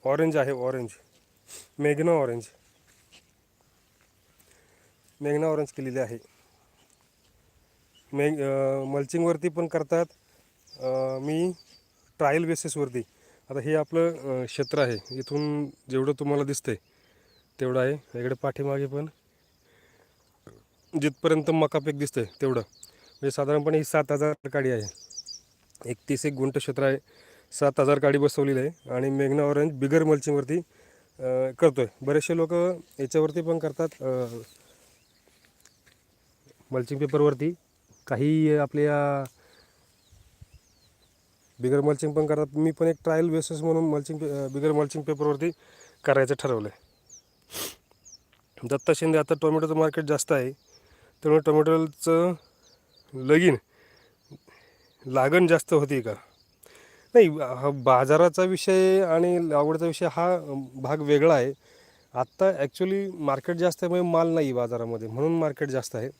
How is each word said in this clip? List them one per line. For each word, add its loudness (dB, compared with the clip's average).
ऑरेंज 0
आहे, 0
ऑरेंज, -6
मेघना 2
ऑरेंज, 0
मेघना -2
ऑरेंज -2
केलेली -8
आहे. -6
मेघ-, 0
अ, -2
मल्चिंगवरती -2
पण -4
करतात, -2
अ, -4
मी -2
ट्रायल 2
बेसिसवरती. -4
आता -6
हे -2
आपलं, 0
अ, -6
क्षेत्र -4
आहे, -2
इथून -4
जेवढं 0
तुम्हाला -2
दिसतंय -6
तेवढं -2
आहे. 0
इकडे -8
पाठीमागे -4
पण -8
जिथपर्यंत 0
मका 2
पीक -4
दिसतंय -4
तेवढं, -4
म्हणजे -2
साधारणपणे 0
ही 0
सात 0
हजार -2
काडी -2
आहे, -4
एक -8
तीस -2
एक -2
गुंठ -2
क्षेत्र -4
आहे, 0
सात 0
हजार 4
काडी 2
बसवलेली 0
आहे. -8
आणि -2
मेघना 0
ऑरेंज 0
बिगर 2
मल्चिंगवरती, 0
अ, -2
करतोय. 2
बरेचसे -2
लोक -2
याच्यावरती -2
पण -2
करतात, -4
अ, -4
मल्चिंग -4
पेपरवरती, 2
काही 2
आपल्या 0
बिगर 0
मल्चिंग -2
पण 0
करतात. 0
मी 0
पण -2
एक 0
ट्रायल 2
बेसिस -4
म्हणून 0
मल्चिंग -2
पे-, -6
अ, -6
बिगर -2
मल्चिंग -2
पेपरवरती -2
करायचं 2
ठरवलं -4
आहे. -16
दत्ता 0
शिंदे, 0
आता 0
टोमॅटोचं 0
मार्केट 0
जास्त -2
आहे, 0
त्यामुळे 6
टोमॅटोचं 2
लगीन, 4
लागण 4
जास्त 4
होती 2
का? -6
नाही, 10
हा -2
बाजाराचा 4
विषय 4
आणि 2
लागवडचा 2
विषय -2
हा, 0
अ, -6
भाग -4
वेगळा 6
आहे. 0
आत्ता -2
actually -4
मार्केट -2
जास्त -2
आहे, -2
म्हणजे 0
माल 4
नाही 0
बाजारामध्ये, -4
म्हणून -2
मार्केट -2
जास्त -6
आहे. -6